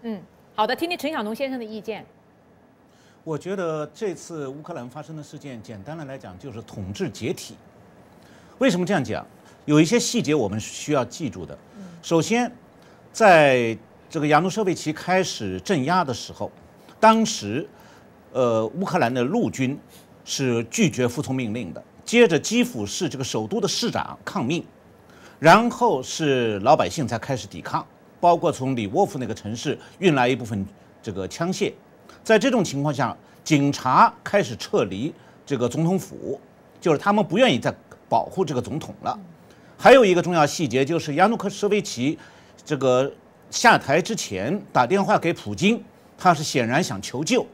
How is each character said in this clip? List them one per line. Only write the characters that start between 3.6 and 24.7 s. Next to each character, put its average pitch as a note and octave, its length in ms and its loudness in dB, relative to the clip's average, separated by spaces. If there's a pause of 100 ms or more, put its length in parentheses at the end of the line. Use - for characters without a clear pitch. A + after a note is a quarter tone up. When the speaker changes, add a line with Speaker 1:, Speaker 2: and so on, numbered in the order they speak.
Speaker 2:
这 F#3+ 220 -6
次 D3+ 320 -12
乌 C#3 140 -12
克 D#3 120 -14
兰 B2 160 -12
发 D3 120 -16
生 D#3 160 -16
的 D3+ 40 -14
事 C#3+ 160 -18
件， B2 240 -16
简 A2 220 -16
单 D3+ 140 -12
的 D#3 80 -12
来 C3+ 120 -14
讲 F#2+ 220 -18
就 C#3+ 100 -16
是 A2+ 120 -14
统 G2+ 320 -12
治 D#3+ 160 -6
解 A#2 240 -6
体。 - 240 -14 (1000)
为 C4 120 2
什 F3+ 100 0
么 F3+ 60 0
这 F#3 80 -2
样 D#3+ 100 0
讲？ G2 240 -8 (380)
有 D3 160 4
一 - 20 8
些 G3+ 160 2
细 A#3 220 -2
节 C#3+ 120 0
我 C3 140 0
们 G2 100 -4
需 - 360 -8
要 C3+ 100 0
记 - 260 -8
住 - 160 -12
的。 - 80 -16 (240)
Speaker 1:
嗯。 G3 60 -18 (180)
Speaker 2:
首 E3 200 2
先， A#3+ 280 0 (600)
在 C#3 680 6 (320)
这 - 80 -8
个 D3 100 -2
亚 D3 120 6
努 F3+ 100 0
舍 G#3+ 140 -4
维 F#3 100 0
奇 D3+ 200 -6
开 F#3 280 -2
始 F#2+ 380 -6
镇 D3+ 240 -2
压 F3 220 0
的 C3 80 -6
时 - 180 -10
候， G2+ 180 -10 (520)
当 A3 240 6
时， A2+ 420 -6 (640)
呃， A#2 360 2
乌 F3+ 180 -6
克 - 120 0
兰 A#2+ 160 2
的 C3 80 0
陆 D#3 280 0
军 C3 280 -2 (460)
是 A#2+ 480 -2
拒 G3 180 4
绝 B2 160 -2
服 B2 160 -4
从 C3 140 -4
命 A#2+ 180 -4
令 A2 200 -8
的。 - 100 -16 (220)
接 A#3 200 6
着， E3 140 4
基 A#3 240 0
辅 C3 220 -4
市 D3 240 -4
这 - 80 -10
个 C3 80 -6
首 A2 200 -4
都 G3 140 -4
的 G3+ 80 -2
市 A3 240 -4
长 - 320 -6
抗 E3 220 -6
命， D3+ 180 -2 (760)